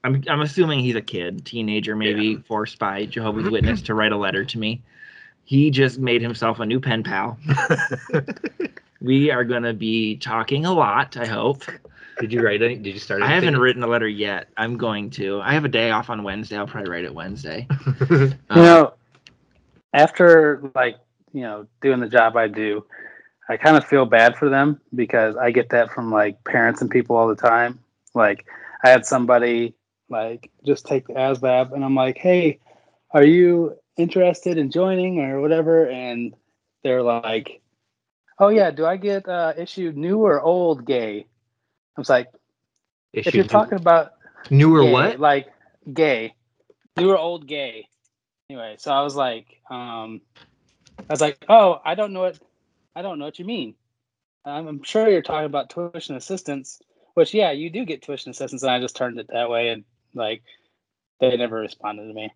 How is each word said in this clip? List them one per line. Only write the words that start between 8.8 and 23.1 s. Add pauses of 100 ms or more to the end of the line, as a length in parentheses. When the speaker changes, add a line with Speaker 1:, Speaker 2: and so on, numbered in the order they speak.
Speaker 1:
We
are
gonna
be
talking
a
lot,
I
hope. (580)
Speaker 3:
Did
you
write
any,
did
you
start
Speaker 1:
I
haven't
Speaker 3:
anything?
Speaker 1:
written
a
letter
yet.
I'm
going
to.
I
have
a
day
off
on
Wednesday.
I'll
probably
write
it
Wednesday. (100)
Speaker 3:
<laughs> (300)
Speaker 1:
Uh, (240)
Speaker 4:
You
know, (1000)
after,
like, (380)
you
know, (160)
doing
the
job
I
do, (640)